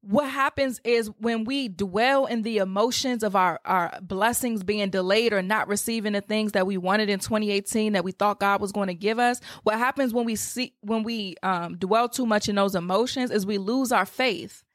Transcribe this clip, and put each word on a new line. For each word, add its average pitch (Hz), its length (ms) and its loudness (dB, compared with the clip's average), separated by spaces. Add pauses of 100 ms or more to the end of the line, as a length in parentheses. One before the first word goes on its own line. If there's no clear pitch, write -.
What 269 220 2
happens 269 540 -2
is 233 340 2
when 226 280 -2
we 269 220 -2
dwell 214 600 2
in 233 160 -2
the 220 160 -2
emotions 220 640 0
of 202 120 0
our, 180 300 4
our 180 380 0
blessings 214 600 0
being 202 280 -2
delayed 196 420 2
or 196 80 2
not 202 260 0
receiving 208 460 -2
the 202 80 0
things 214 300 -2
that 190 160 2
we 196 100 -2
wanted 196 320 2
in 196 80 0
twenty 214 320 -2
eighteen 208 440 0
that 185 100 2
we 185 80 -4
thought 202 280 0
God 202 220 2
was 202 100 -4
gonna 196 220 -2
give 202 240 -2
us, 240 240 2 (220)
what 214 160 2
happens 262 340 0
when 240 120 0
we 226 100 -2
see, - 460 -6
when 220 200 -2
we, 214 400 -6
um, 175 360 -2
dwell 214 300 2
too 240 200 -2
much 214 200 2
in 208 60 0
those 196 220 2
emotions 214 560 0
is 196 160 0
we 208 100 0
lose 233 340 0
our 196 140 4
faith. 202 580 -4 (120)